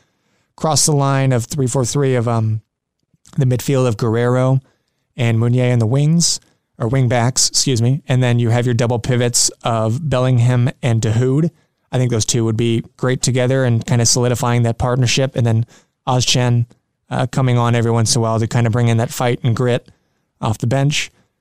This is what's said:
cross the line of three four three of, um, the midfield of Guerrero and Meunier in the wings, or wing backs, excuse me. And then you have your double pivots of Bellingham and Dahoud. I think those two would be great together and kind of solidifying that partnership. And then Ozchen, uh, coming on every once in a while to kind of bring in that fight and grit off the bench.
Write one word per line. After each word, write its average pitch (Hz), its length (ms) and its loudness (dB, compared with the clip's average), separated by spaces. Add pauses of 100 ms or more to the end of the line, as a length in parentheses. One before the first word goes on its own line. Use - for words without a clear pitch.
(540)
cross 151 300 0
the 156 80 0
line 139 400 0
of 117 140 -2
three 139 200 -4
four 123 200 -2
three 135 280 0
of, 120 140 0
um, 110 320 -2 (800)
the 139 80 2
midfield 127 420 0
of 107 80 -2
Guerrero 123 640 0 (560)
and 117 240 0
Meunier 123 320 0
in 120 60 2
the 113 80 2
wings, 147 540 0 (360)
or 113 120 -4
wing 131 200 0
backs, 123 400 0
excuse 127 320 -2
me. 127 260 0
And 127 160 0
then 120 160 2
you 117 120 0
have 120 160 0
your 123 80 0
double 117 240 0
pivots 120 500 0 (140)
of 117 480 -2
Bellingham 127 580 2 (140)
and 113 180 0
Dahoud. 127 500 0 (420)
I 131 60 0
think 127 120 0
those 110 160 0
two 117 180 0
would 113 120 0
be 117 260 0 (140)
great 127 260 -2
together 127 420 0
and 117 220 0
kind 120 160 0
of 110 60 2
solidifying 120 560 0
that 117 140 -2
partnership. 131 580 0
And 120 100 0
then 113 180 2 (440)
Ozchen, 123 580 0 (420)
uh, 127 200 -4
coming 127 280 0
on 120 200 2
every 117 160 0
once 113 240 0
in - 20 0
a 113 40 0
while 113 180 0
to 113 80 -2
kind 120 180 0
of 110 60 0
bring 120 160 2
in 117 80 2
that 113 140 -2
fight 123 340 -2
and 117 100 0
grit 123 340 -2 (520)
off 110 180 -4
the 127 80 -4
bench. 139 460 -2 (280)